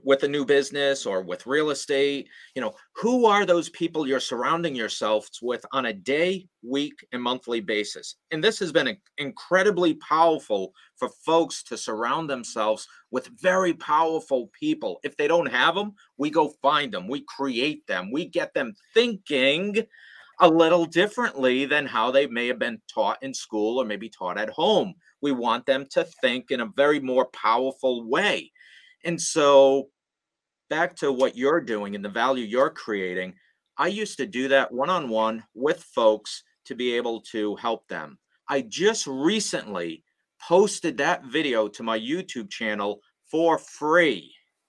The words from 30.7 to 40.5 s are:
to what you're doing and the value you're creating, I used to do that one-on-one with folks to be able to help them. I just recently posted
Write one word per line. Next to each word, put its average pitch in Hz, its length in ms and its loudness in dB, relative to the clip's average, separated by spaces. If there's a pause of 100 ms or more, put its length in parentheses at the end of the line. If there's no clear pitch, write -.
to 143 140 0
what 127 240 0
you're 139 260 2
doing 104 340 -4
and 101 80 -8
the 104 60 -6
value 120 360 0
you're 123 240 2
creating, 92 640 -6 (420)
I 156 100 0
used 202 300 -6
to 135 80 -4
do 120 220 -4
that 131 240 4
one-on-one 117 720 -2 (100)
with 147 300 -2
folks - 600 0 (220)
to 139 100 -12
be 120 200 -2
able 117 240 -2 (140)
to 104 240 -2
help 113 320 -6
them. 78 280 -12 (320)
I 139 120 0
just 175 440 -2
recently 131 1000 -4 (360)
posted 180 560 2